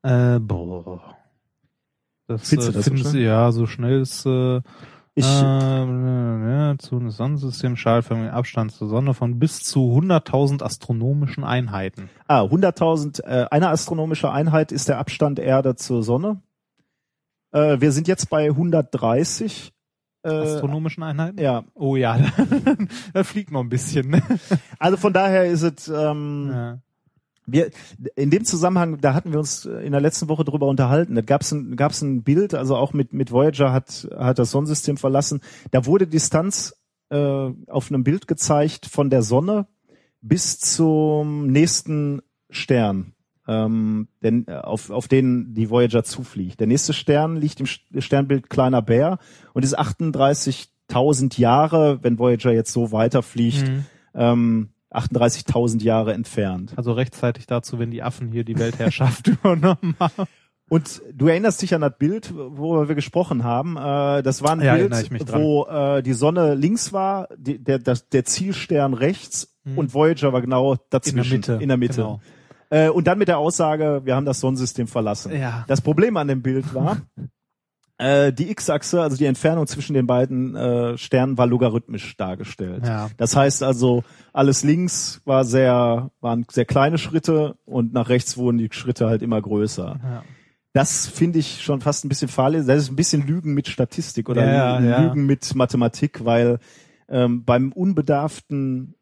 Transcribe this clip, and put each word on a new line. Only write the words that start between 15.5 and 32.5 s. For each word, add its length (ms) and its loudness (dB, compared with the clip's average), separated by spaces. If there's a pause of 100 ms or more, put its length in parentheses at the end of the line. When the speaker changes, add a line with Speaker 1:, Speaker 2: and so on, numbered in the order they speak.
Speaker 2:
zur 300 -2
Sonne. 360 -2 (1120)
Äh, 280 4
wir 120 4
sind 160 -2
jetzt 220 -2
bei 200 2
hundertdreißig, 1200 -2 (500)
äh, 60 -8
Speaker 1:
Astronomischen 720 -4
Einheiten? 380 -6
Speaker 2:
ja. 240 -2 (100)
Speaker 1:
Oh 220 -2
ja, 200 0 (500)
<laughs> 460 -2
da 120 2
fliegt 260 -8
noch 120 -2
ein 80 -6
bisschen, 400 -2
ne? 120 4 (560)
Speaker 2:
Also 180 2
von 160 2
daher 340 2
ist 160 0
es, 260 -4
ähm, 640 -4
Speaker 1:
Ja. 260 -8 (680)
Speaker 2:
wir, 240 0 (460)
in 140 0
dem 140 2
Zusammenhang, 560 0
da 140 4
hatten 180 -2
wir 60 0
uns 260 -6
in 280 -6
der 100 2
letzten 260 0
Woche 160 0
drüber 240 0
unterhalten. 460 2
Da 80 2
gab's 300 0
ein, 220 -6
gab's 280 -2
ein 200 -2
Bild, 320 2